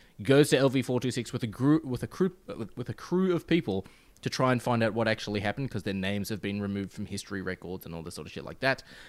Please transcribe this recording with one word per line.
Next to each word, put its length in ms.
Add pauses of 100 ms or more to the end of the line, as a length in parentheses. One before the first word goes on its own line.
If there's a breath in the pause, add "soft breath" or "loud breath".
(220 soft breath)
Goes 280
to 80
L 100
V 140
four 180
two 100
six 220
with 100
a 60
group, 380
with 160
a 40
crew, 300 (400)
with 140
a 40
crew 400
of 120
people 400 (340 loud breath)
to 100
try 220
and 100
find 220
out 100
what 140
actually 320
happened, 280
'cause 140
their 100
names 360
have 120
been 220
removed 300
from 140
history 360
records 420
and 80
all 120
this 100
sort 100
of 80
shit 120
like 160
that. 240 (240 loud breath)